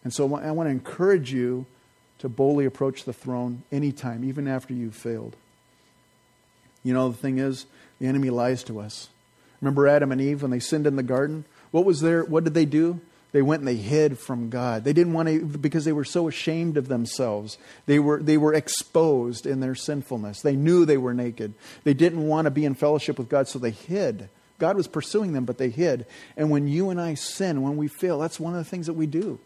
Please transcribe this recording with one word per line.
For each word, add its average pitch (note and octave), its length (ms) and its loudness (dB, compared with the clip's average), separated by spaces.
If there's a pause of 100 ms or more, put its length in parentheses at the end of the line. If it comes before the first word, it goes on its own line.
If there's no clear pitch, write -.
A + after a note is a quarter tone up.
And B2 100 -6
so D3 100 0
I C#3 40 2
wa-, C#3+ 120 -2
I D#3 120 -6
want D#3+ 160 -2
to C#3+ 40 0
encourage C#3+ 600 0
you B2+ 320 -2 (540)
to C3 100 -6
boldly C#3 360 2
approach C3+ 380 -2
the B2 100 -8
throne B2 480 -6 (100)
anytime, C3+ 520 -4
even C#3 240 -4
after C3 260 -6
you've A#2 220 -8
failed. A2+ 400 -8 (1500)
You B2+ 120 0
know, B2+ 160 2
the A2+ 80 -8
thing C3+ 200 -4
is, C3+ 280 -4 (340)
the C3 80 -4
enemy C3+ 220 0
lies B2 340 -2
to A2 160 -12
us. G#2 300 -14 (520)
Remember C#3 260 4
Adam C#3+ 240 6
and C3 100 0
Eve C#3 200 0
when C3+ 100 -2
they A#2+ 80 0
sinned D3+ 280 0
in C#3 80 2
the C3+ 80 -2
garden? C#3+ 420 -2 (260)
What E3+ 140 4
was F3 140 4
their, E3 240 2
what D#3+ 200 0
did D#3+ 100 0
they D#3+ 120 4
do? E3 360 0 (320)
They C#3+ 80 6
went D3+ 180 2
and C#3 80 -4
they B2 80 0
hid C3+ 420 2
from A#2+ 320 -6
God. A#2+ 340 -4
They C#3 100 2
didn't E3+ 200 4
want E3 140 0
to, D#3+ 180 0
because D3 380 -2
they D#3+ 80 0
were D3 140 0
so E3+ 220 -2
ashamed E3 500 -2
of B2+ 100 -2
themselves. A2+ 680 -4 (280)
They D3 140 6
were, D3 240 2
they D3+ 140 4
were D3+ 160 4
exposed D3 920 0
in C3+ 140 -2
their C3 160 -2
sinfulness. B2 680 -6
They C#3+ 140 2
knew E3 300 6
they D3+ 120 4
were B2+ 160 0
naked. A#2 400 -4 (300)
They C#3+ 100 4
didn't E3 320 2
want D3+ 200 2
to C#3+ 60 2
be D3+ 140 0
in C#3 80 0
fellowship D3 460 0
with A#2+ 100 -6
God, C#3 180 2
so C#3 120 -10
they A#2+ 120 -2
hid. A#2+ 580 -4 (300)
God F#3 180 2
was F3+ 100 0
pursuing F#3 460 -2
them, C3 120 -2
but A#2+ 120 -6
they B2+ 120 0
hid. C3+ 360 0 (320)
And D3+ 120 0
when C#3+ 180 2
you F3 220 0
and F3 120 -4
I E3 140 -4
sin, D#3+ 460 -4
when C#3+ 160 -2
we D3+ 120 -2
fail, F3+ 280 -2
that's D#3+ 220 -4
one E3+ 140 -6
of E3+ 100 -4
the - 60 -12
things F3 180 -6
that E3 60 -6
we D#3 140 0
do. D#3+ 380 -4